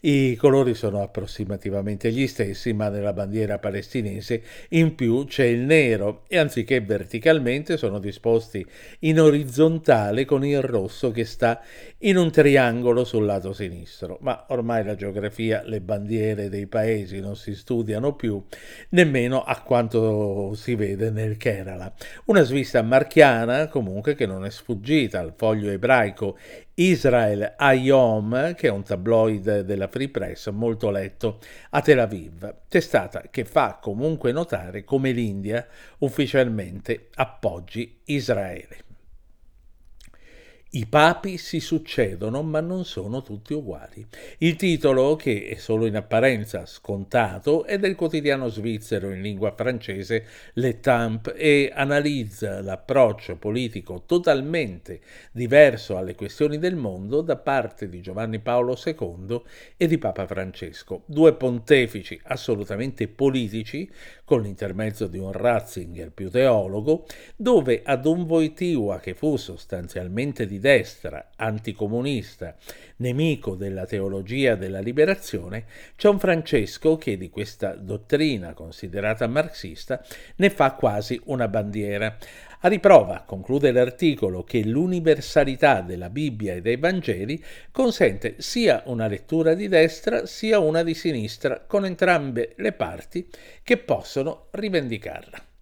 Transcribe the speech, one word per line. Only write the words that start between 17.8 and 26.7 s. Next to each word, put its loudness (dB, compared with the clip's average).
più -4
nemmeno 4
a -4
quanto 0
si -6
vede -2
nel -4
Kerala. -6
Una 6
svista 2
marchiana 6
comunque -2
che 0
non -6
è -6
sfuggita -2
al -8
foglio 0
ebraico 0